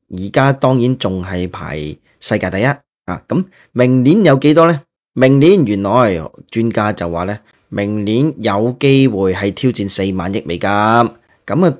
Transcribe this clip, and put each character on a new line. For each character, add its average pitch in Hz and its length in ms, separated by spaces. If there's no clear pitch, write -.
而 95 200
家 139 220
當 131 260
然 127 200
仲 95 260
係 90 240
排 78 300
世 110 180
界 92 120
第 95 100
一。 113 60
啊， - 600
噉 170 160
明 127 320
年 190 180
有 143 140
幾 147 160
多 165 180
呢？ 151 120
明 135 260
年 170 240
原 101 180
來 101 400
專 113 180
家 107 240
就 87 180
話 85 140
呢， 104 140
明 101 340
年 123 260
有 110 360
機 135 300
會 95 240
係 98 180
挑 127 200
戰 101 180
四 95 260
萬 92 160
億 104 140
美 85 140
金。 98 100
噉 - 60
啊， 117 1040